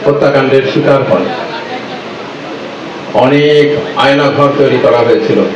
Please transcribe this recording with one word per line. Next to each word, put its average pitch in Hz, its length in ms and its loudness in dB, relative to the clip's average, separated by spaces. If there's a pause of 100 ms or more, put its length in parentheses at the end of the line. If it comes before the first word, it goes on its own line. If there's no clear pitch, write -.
হত্যাকাণ্ডের 135 680 2
শিকার 139 360 2
হন, 135 160 2 (2000)
অনেক 147 400 4 (380)
আয়নাঘর 143 460 2 (100)
তৈরি 127 260 2
করা 120 200 4
হয়েছিল। - 340 2 (160)